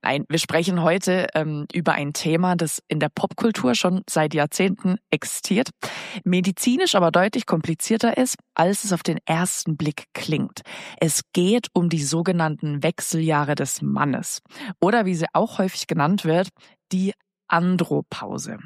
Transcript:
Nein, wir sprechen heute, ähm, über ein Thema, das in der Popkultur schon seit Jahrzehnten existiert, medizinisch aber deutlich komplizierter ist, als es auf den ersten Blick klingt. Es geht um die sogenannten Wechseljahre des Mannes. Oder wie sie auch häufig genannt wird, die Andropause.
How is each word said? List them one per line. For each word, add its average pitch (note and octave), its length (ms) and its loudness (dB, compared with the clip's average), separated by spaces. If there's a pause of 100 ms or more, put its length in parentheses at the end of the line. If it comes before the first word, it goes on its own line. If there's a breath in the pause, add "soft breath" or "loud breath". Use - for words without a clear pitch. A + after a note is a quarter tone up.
Nein, C#3+ 260 0
wir D#3+ 100 0
sprechen E3+ 440 0
heute, F#3 520 2
ähm, D3+ 380 -2
über E3 200 0
ein C#3+ 200 -2
Thema, F3 440 0
das E3 320 -2
in D#3 120 -2
der D3+ 80 0
Popkultur - 680 0
schon F#3 340 2
seit D#3 260 0
Jahrzehnten F3+ 640 0 (120)
existiert, - 600 -2 (540 loud breath)
medizinisch G3 720 2
aber F3 160 6
deutlich G3 360 2
komplizierter G#3 720 0
ist, B3+ 180 0 (180)
als F3+ 300 2
es G3+ 80 -2
auf E3+ 100 -2
den - 220 -2
ersten E3 520 -2
Blick D#3 280 -4 (100)
klingt. - 460 -4 (400 loud breath)
Es D#3+ 220 0 (100)
geht G3+ 400 2
um F3 160 2
die E3 140 0
sogenannten D#3 800 -2
Wechseljahre D#3 720 0
des C#3+ 280 -6
Mannes. C#3 580 -4 (400 loud breath)
Oder G3+ 260 4
wie F#3 80 0
sie D#3+ 180 -2
auch G3+ 260 0
häufig - 280 -2
genannt E3 380 2
wird, E3+ 240 2 (420 soft breath)
die F#3+ 220 0 (360)
Andropause. E3 1160 -2